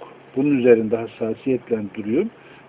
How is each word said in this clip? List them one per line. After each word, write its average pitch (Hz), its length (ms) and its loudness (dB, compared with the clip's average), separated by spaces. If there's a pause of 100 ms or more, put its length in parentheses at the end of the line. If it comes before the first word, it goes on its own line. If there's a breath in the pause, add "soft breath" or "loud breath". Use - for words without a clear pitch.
(360)
bunun 143 220 2
üzerinde 113 380 4
hassasiyetle 113 840 -6 (120)
duruyorum. 117 360 -4 (380 soft breath)